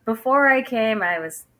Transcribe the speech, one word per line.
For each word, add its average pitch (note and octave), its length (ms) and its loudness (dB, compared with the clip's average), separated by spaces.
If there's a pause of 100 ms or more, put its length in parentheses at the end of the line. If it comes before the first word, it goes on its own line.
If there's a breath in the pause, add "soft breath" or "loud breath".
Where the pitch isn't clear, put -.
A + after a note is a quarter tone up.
before C4 420 2
I C4 160 4
came, A3 400 -2
I F3 160 -2
was D#3+ 260 -12 (140)